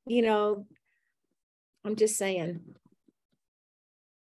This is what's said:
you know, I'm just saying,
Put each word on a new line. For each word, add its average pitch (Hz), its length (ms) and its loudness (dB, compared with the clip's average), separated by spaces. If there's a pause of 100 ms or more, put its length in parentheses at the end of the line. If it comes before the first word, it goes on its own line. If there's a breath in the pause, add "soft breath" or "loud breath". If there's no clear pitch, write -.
you 240 160 2
know, 208 440 2 (1200)
I'm 214 120 -4
just 214 200 2
saying, 175 440 -2 (1800)